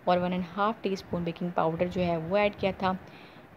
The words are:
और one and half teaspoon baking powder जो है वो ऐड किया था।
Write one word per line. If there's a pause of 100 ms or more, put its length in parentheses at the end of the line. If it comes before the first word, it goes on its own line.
और
one
and
half
teaspoon
baking
powder
जो
है
वो
ऐड
किया
था। (580)